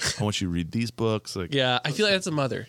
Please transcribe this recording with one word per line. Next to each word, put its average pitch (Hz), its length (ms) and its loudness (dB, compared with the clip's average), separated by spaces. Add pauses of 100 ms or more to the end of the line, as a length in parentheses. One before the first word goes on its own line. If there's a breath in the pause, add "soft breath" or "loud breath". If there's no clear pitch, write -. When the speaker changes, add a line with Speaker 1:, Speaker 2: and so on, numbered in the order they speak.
Speaker 1:
Yeah. - 140 0
<laughs> - 60 -4
Speaker 2:
I - 40 0
want 104 160 0
you 95 60 0
to 87 60 0
read 85 180 0
these 117 220 -2
books." 110 420 -2
Like, 90 180 -4
Speaker 1:
Yeah, 127 320 4
I 147 60 0
feel 202 160 2
like 196 80 4
that's 190 140 0
a - 20 -2
mother, 135 380 0